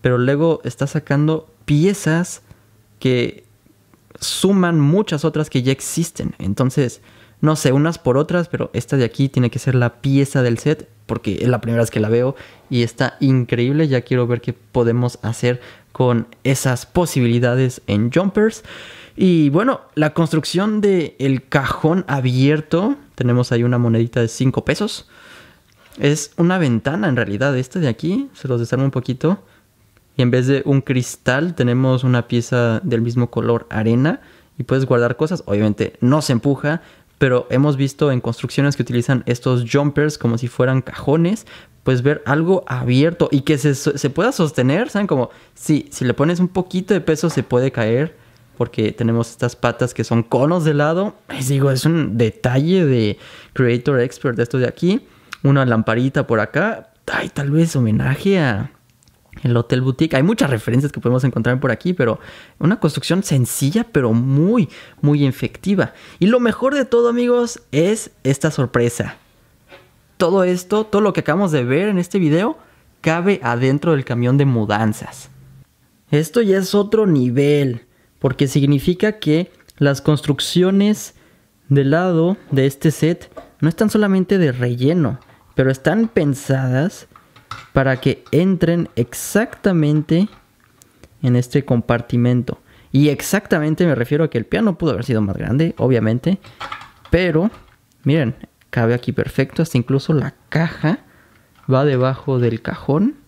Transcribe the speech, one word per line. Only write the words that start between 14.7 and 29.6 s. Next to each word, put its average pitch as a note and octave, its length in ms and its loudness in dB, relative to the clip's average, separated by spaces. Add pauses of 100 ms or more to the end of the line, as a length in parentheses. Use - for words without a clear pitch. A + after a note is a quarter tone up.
hacer B2 360 -2 (320)
con A#2+ 360 0 (160)
esas C3 420 -2
posibilidades B2 1000 0
en G#2 240 0
Jumpers. G3 520 0 (520)
Y E3+ 340 4
bueno, G#3+ 320 0 (140)
la D3+ 180 0
construcción E3+ 680 0
de F#3+ 380 0
el C3+ 280 -2
cajón D#3 600 0
abierto. C#3+ 880 0 (200)
Tenemos B2 360 0
ahí A#2 120 0
una A#2+ 140 0
monedita A#2 440 0
de A2+ 60 0
cinco B2+ 360 -2
pesos. - 460 -4 (880)
Es D3 380 -2
una F3+ 200 2
ventana D#3 520 0
en C3 60 0
realidad C3 420 0
esta B2+ 220 -6
de D#3+ 80 0
aquí. F#3 460 -4
Se - 140 -14
los B2 120 -2
desarmo B2+ 260 -2
un C3+ 60 0
poquito. C3 520 -4 (760)